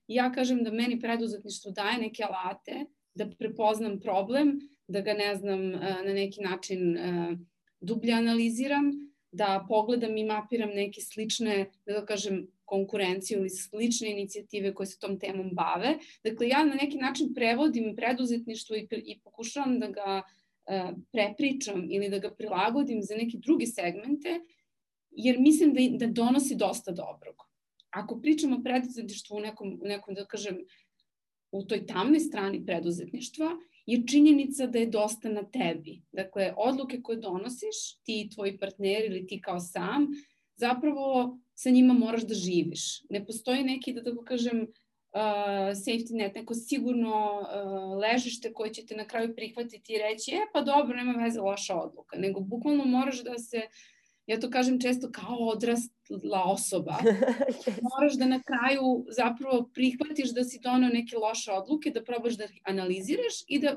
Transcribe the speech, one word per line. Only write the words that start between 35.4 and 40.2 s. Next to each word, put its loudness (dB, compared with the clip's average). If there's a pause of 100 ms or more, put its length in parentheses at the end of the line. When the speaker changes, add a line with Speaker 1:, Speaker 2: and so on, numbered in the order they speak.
Speaker 1:
tebi. -4 (100)
Dakle, -2
odluke 0
koje -4
donosiš, -6
ti -4
i -8
tvoji -4
partneri 0
ili -4
ti -8
kao -4
sam, 0 (480)